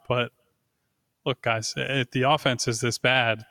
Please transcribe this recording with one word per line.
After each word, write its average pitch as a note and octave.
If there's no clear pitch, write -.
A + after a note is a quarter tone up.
but B2
look, C3+
guys, A2+
if C3
the B2+
offense C3+
is A2+
this A#2+
bad, A#2